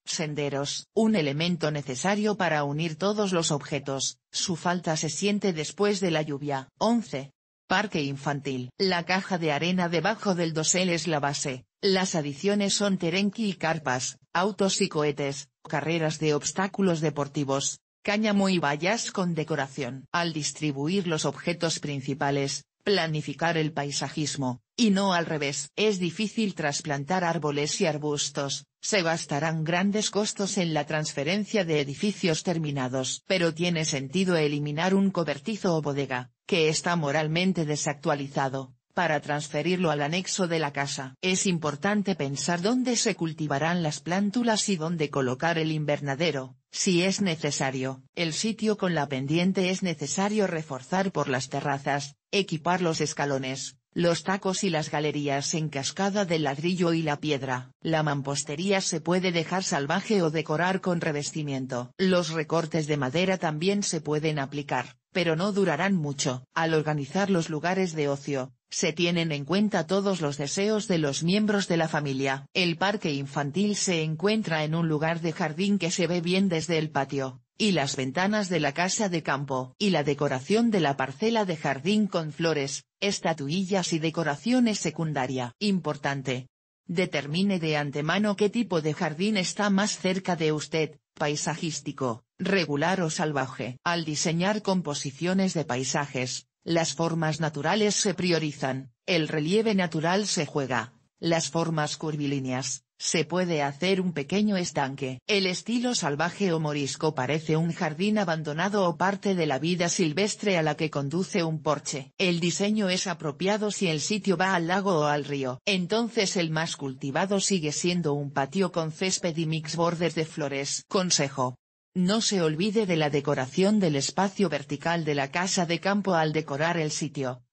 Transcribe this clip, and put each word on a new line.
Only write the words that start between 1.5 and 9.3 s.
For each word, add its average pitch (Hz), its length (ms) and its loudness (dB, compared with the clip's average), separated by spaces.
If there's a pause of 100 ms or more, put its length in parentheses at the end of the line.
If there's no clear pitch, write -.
necesario 196 680 -2
para 156 260 2
unir 156 320 -2
todos 202 360 0
los 165 180 2
objetos, 139 680 -2 (160)
su - 240 -2
falta 175 400 0
se 156 140 -2
siente 202 420 0
después 190 480 0
de 185 100 2
la 156 120 2
lluvia. 143 460 -4 (100)
Once. 190 540 0 (340)
Parque 190 360 0
infantil. 139 760 -4
La 180 280 0
caja 185 340 0